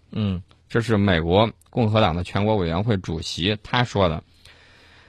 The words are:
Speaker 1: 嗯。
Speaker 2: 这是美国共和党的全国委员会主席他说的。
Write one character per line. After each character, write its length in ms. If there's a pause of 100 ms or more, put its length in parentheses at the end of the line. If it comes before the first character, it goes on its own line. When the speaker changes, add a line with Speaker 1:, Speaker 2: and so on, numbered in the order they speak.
(100)
Speaker 1:
嗯。 320 (260)
Speaker 2:
这 120
是 160
美 240
国 300 (200)
共 200
和 100
党 140
的 100
全 200
国 120
委 100
员 180
会 120
主 240
席 420
他 220
说 240
的。 140 (880)